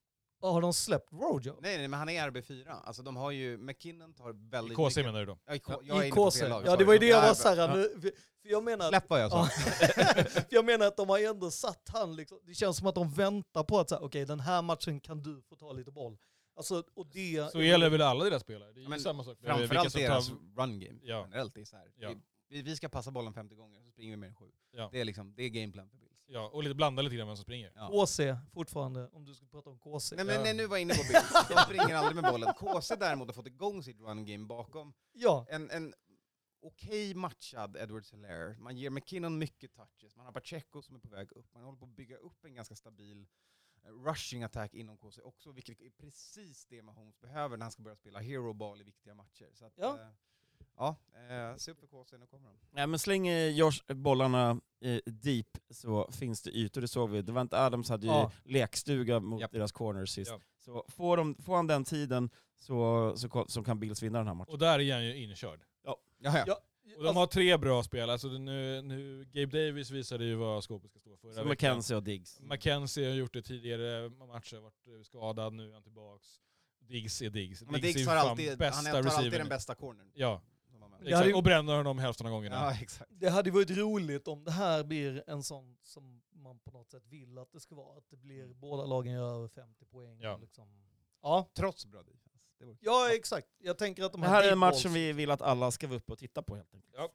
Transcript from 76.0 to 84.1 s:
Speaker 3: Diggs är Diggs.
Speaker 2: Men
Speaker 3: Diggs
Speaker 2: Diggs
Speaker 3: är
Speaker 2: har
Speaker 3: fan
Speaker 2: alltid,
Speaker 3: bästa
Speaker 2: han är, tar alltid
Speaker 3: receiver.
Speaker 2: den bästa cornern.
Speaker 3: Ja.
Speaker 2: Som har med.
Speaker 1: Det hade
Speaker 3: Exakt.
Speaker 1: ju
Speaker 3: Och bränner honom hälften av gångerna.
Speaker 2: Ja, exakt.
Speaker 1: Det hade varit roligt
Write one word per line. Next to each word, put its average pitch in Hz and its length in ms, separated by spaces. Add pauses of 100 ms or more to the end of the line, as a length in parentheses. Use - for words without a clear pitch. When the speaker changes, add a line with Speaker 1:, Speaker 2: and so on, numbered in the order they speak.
Speaker 3:
Diggs 113 420
är 113 80
Diggs. 98 320
Speaker 2:
Men 117 200
Speaker 3:
Diggs 170 140
Speaker 2:
Diggs 131 120
Speaker 3:
är 160 80
Speaker 2:
har 156 60
Speaker 3:
fan 131 100
Speaker 2:
alltid, 139 260
Speaker 3:
bästa 143 180
Speaker 2:
han 147 100
är, 151 60
tar 147 60
alltid 135 140
Speaker 3:
receiver. 135 280
Speaker 2:
den - 100
bästa 131 260
cornern. 104 380
Speaker 3:
Ja. 120 280 (300)
Speaker 2:
Som - 100
har - 80
med. - 100
Speaker 1:
Det - 40
hade - 120
Speaker 3:
Exakt. 180 140
Speaker 1:
ju 202 40
Speaker 3:
Och 185 100
bränner 151 340
honom 139 220
hälften 120 280
av 113 60
gångerna. 107 220
Speaker 2:
Ja, 131 260
exakt. - 320
Speaker 1:
Det 180 160
hade 190 220
varit 190 180
roligt 185 580